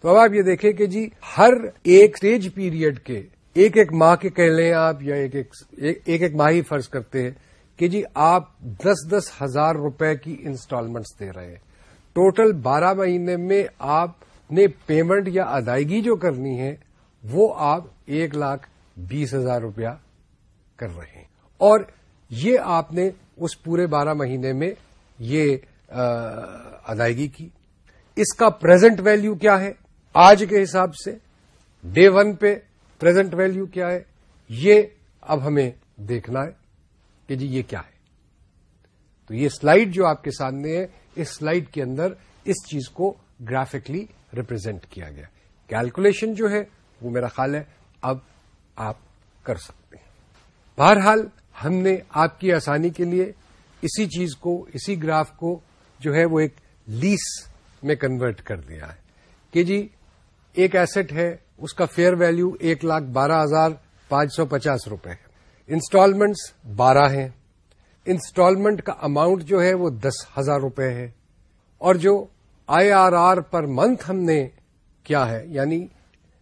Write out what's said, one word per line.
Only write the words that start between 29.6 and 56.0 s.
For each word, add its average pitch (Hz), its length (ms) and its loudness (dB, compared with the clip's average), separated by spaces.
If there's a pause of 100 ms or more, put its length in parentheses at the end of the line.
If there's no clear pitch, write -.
آج 190 360 10
کے 202 140 2
حساب 180 320 -2
سے، - 220 -14 (640)
ڈے 175 240 6
ون 202 280 4
پہ 208 200 0 (440)
پریزنٹ 175 340 4
ویلیو 190 320 -2
کیا 180 260 -6
ہے، 180 120 -6 (460)
یہ 190 320 6 (400)
اب 147 260 -4
ہمیں 143 240 -2 (240)
دیکھنا 113 440 -8
ہے 156 120 -8 (760)
کہ 135 80 -8
جی 131 100 -8
یہ 131 220 -6
کیا - 120 -12
ہے۔ - 200 -20 (1300)
تو 107 60 -14
یہ 131 160 -4
سلائیڈ 180 440 2
جو 180 140 0
آپ 156 160 -4
کے 147 80 -8
سامنے 143 460 -8
ہے، 185 100 -8 (280)
اس 165 140 -10
سلائیڈ 156 400 -6
کے 147 140 -8
اندر 135 240 -6 (380)
اس 196 100 -2 (140)
چیز 139 200 -10
کو 190 240 -6 (360)
گرافکلی 131 560 -8 (280)
ریپرزینٹ 107 520 -10
کیا 82 240 -20
گیا۔ 71 160 -20 (420)
کیلکولیشن 185 640 -2
جو 208 180 -4
ہے 208 120 -4 (380)
وہ 120 80 -12
میرا 123 180 -4
خیال 135 280 -6
ہے 151 80 -8 (380)
اب 131 160 -6 (580)
آپ 110 220 -12 (460)
کر 120 120 -8
سکتے - 420 -20
ہیں۔ - 140 -20 (680)
بہرحال 208 480 4 (360)
ہم 165 100 -4
نے 185 240 0 (120)
آپ 156 300 -2
کی 185 140 -2
آسانی 151 360 -2
کے 175 140 -6
لیے 180 280 -4 (500)
اسی 208 240 -4
چیز 160 300 -6
کو، 175 380 -8
اسی 165 300 -8
گراف 156 340 -4
کو 170 220 -6 (400)
جو 143 140 -4